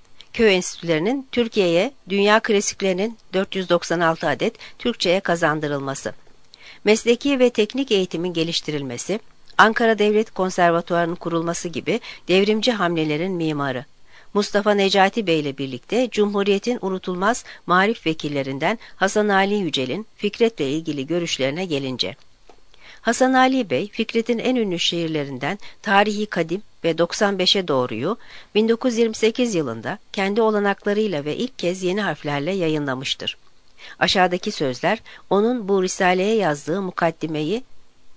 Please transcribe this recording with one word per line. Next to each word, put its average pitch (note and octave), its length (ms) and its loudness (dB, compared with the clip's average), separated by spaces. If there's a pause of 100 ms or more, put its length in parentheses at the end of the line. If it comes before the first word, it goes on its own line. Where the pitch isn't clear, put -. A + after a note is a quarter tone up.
(340)
Köy G#3+ 220 4
enstitülerinin F3+ 760 -2
Türkiye'ye G#3 600 2 (180)
dünya G3+ 300 4
klasiklerinin G3+ 760 -2 (160)
dört F#3+ 220 -2
yüz F#3 140 -4
doksan E3+ 300 2
altı E3 280 0
adet C#3+ 280 0 (240)
Türkçe'ye G3 400 0
kazandırılması. D3 920 -2 (720)
Mesleki A#3+ 560 2
ve B3 100 6
teknik A#3+ 420 -2
eğitimin F3+ 420 0
geliştirilmesi, D#3+ 840 -4 (380)
Ankara A3 420 4
Devlet G#3+ 320 2
Konservatuvarı'nın F3 840 0
kurulması E3+ 520 -4
gibi E3 320 -4 (280)
devrimci G3+ 440 2
hamlelerin E3+ 600 0
mimarı. D3 540 -2 (480)
Mustafa G3+ 380 2
Necati G3 560 2
Bey D#3+ 120 2
ile D3 180 -4
birlikte C#3+ 520 -4
Cumhuriyet'in G3+ 720 0
unutulmaz F#3+ 640 -2 (200)
marif F#3+ 400 2
vekillerinden D3 760 -2 (160)
Hasan G#3 340 2
Ali G3 260 2
Yücel'in D3+ 520 -4 (100)
Fikret'le A3+ 420 0
ilgili D3 480 -4
görüşlerine E3 580 -2
gelince. C3 500 -4 (840)
Hasan B3+ 320 2
Ali B3+ 360 4
Bey, D#3+ 200 0
Fikret'in A3+ 500 -2
en B3+ 160 0
ünlü G3 240 0
şiirlerinden D#3 800 -2 (220)
Tarihi G#3 440 2
Kadim F3 360 -4 (220)
ve E3 140 0
Doksan F#3+ 420 0
beşe F#3 280 0
Doğruyu B2+ 500 0 (380)
bin A3 140 4
dokuz A#3 240 0
yüz A3 60 0
yirmi A3+ 160 2
sekiz A3+ 400 0
yılında B2 420 -4 (160)
kendi G3+ 280 0
olanaklarıyla G3+ 840 0
ve D3+ 100 -4
ilk - 240 -6
kez F#3 240 -2
yeni F#3 180 0
harflerle D3 500 -4
yayınlamıştır. D3 840 -2 (600)
Aşağıdaki F#3 520 2
sözler D#3 480 -2 (300)
onun G#3+ 380 2
bu G3 160 2
risaleye F#3 520 0
yazdığı E3 460 -2
mukaddimeyi E3 840 -4 (540)